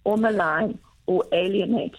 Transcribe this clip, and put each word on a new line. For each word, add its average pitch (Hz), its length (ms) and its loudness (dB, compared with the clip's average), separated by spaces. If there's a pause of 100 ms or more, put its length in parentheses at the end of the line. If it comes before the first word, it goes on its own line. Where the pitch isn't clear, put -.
or 208 140 2
malign 214 600 0 (280)
or 185 260 0
alienate 190 680 0